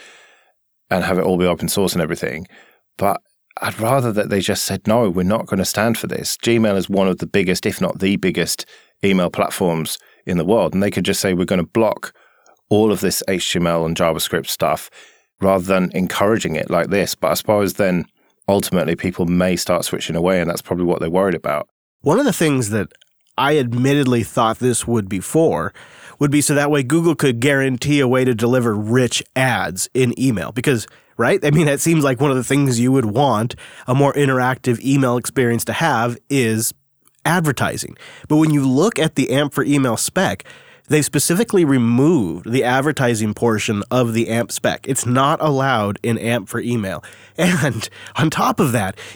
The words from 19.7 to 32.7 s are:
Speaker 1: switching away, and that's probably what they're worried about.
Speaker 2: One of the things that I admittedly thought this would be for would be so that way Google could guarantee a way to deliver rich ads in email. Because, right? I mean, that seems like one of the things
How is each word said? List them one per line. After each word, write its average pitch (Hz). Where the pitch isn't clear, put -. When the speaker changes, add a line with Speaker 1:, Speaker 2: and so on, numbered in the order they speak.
Speaker 1:
switching -
away, 90
and 85
that's 87
probably 90
what 85
they're 82
worried 92
about. -
Speaker 2:
One 165
of 294
the 247
things 139
that 104
I 143
admittedly 127
thought 113
this 123
would 110
be 98
for 90
would 143
be 147
so 147
that 143
way 147
Google 160
could 123
guarantee 139
a 135
way 131
to 127
deliver 117
rich 113
ads 98
in 123
email. 110
Because, 117
right? 135
I 147
mean, 156
that 143
seems 160
like 135
one 147
of 131
the 127
things 135